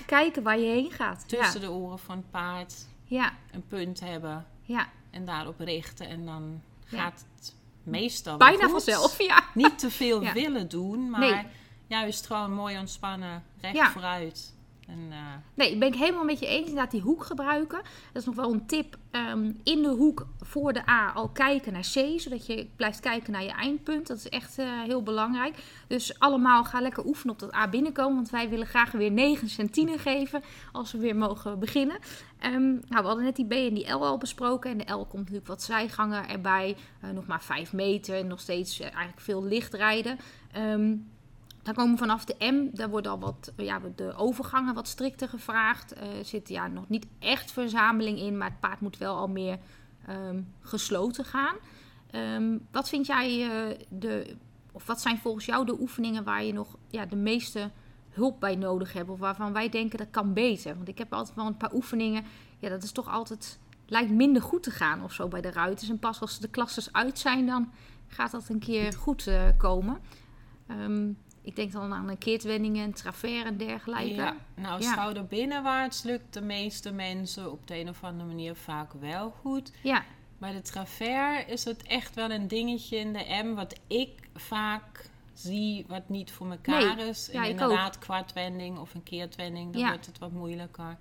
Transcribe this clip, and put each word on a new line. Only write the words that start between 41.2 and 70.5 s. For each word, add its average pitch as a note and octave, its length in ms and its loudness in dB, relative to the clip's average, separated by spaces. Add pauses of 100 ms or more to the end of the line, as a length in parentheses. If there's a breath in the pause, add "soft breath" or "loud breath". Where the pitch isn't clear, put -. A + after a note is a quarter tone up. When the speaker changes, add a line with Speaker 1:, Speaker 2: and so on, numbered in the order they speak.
Speaker 1:
dan A3 100 -4
komen A#3+ 180 4
we A#3 60 6
vanaf A3+ 280 2
de - 140 -4
M, C4+ 360 2
daar G#3+ 140 -4
worden G3+ 220 -2
al G3 80 -4
wat, - 380 -6
ja, G3+ 240 -2 (140)
de F#3+ 220 -6
overgangen B3+ 560 2
wat A3+ 140 -6
strikter C4 420 -4
gevraagd. A3+ 640 0
Eh, G3+ 240 -10
er G3+ 80 -8
zit, - 240 -8
ja, F3+ 180 -4
nog F#3 220 -8
niet A3 160 -2 (140)
echt - 320 0
verzameling A3 680 2
in, G3+ 180 -4
maar F#3+ 120 -4
het - 100 -10
paard G3 200 -2
moet G3+ 180 -6
wel G3 200 -4
al F#3+ 100 -2
meer, F#3 300 -2 (500 loud breath)
ehm, F#3+ 340 -6 (200)
gesloten A3 640 -2
gaan. C#4+ 300 0 (560 loud breath)
Ehm, A3 460 0 (140)
wat C4+ 180 -2
vind C#4 160 0
jij, B3 440 2
eh, A3 280 -4 (120)
de, G#3 460 -6 (360)
of - 140 -18
wat A#3 160 -4
zijn A#3 160 2
volgens A3 280 -4
jou B3 200 2
de A#3 140 -2
oefeningen A3+ 440 -2
waar G#3 200 -2
je G#3+ 100 -2
nog, G#3 240 -8 (120)
ja, G#3+ 160 -6
de F#3 100 -6
meeste G#3 540 0 (400 soft breath)
hulp B3+ 300 0
bij G3 160 0
nodig F#3 380 -2
hebt? F3+ 160 -6
Of F#3+ 100 -10
waarvan G3 340 -2
wij A3 160 0
denken, A3+ 280 -2
dat G#3+ 140 -8
kan G3+ 220 0
beter? G3+ 420 2
Want F3+ 120 -10
ik F#3+ 100 -10
heb - 160 -6
altijd A3 220 -6
wel G#3+ 100 -4
een G#3+ 120 -4
paar A3 160 -4
oefeningen, A3 500 0 (360 loud breath)
ja, G3+ 100 -6
dat F#3 140 -6
is G#3 80 -8
toch A#3+ 180 -6
altijd, A3 500 -6 (260)
lijkt A3+ 260 2
minder B3 300 8
goed - 220 0
te B3 80 -4
gaan D#3+ 320 0
of F#3 100 -10
zo F3+ 140 -4
bij F3+ 140 -4
de F3+ 100 -6
ruiters. F#3 380 -2
En A3 100 -2
pas A3+ 220 -2
als - 180 -6
de G#3+ 100 -8
klasses A#3 440 -2
uit B3 260 2
zijn, C4 260 2
dan B3 260 0 (360 loud breath)
gaat A#3+ 240 -4
dat A#3+ 180 -10
een A3 100 -2
keer G#3+ 340 0
goed, - 340 -2
eh, F#3 160 6 (140)
komen. F#3+ 420 4 (680 loud breath)